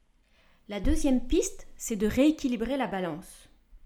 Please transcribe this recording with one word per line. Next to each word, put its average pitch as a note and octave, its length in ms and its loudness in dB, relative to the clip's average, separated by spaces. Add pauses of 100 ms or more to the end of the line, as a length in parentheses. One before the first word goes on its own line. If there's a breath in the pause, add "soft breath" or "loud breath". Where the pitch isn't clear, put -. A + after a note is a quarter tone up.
(680 soft breath)
La G3+ 100 -6
deuxième C4+ 480 2
piste, - 400 0 (100)
c'est - 180 -6
de G#3 120 0
rééquilibrer B3 680 2
la A#3+ 100 -2
balance. F3+ 600 -8 (360)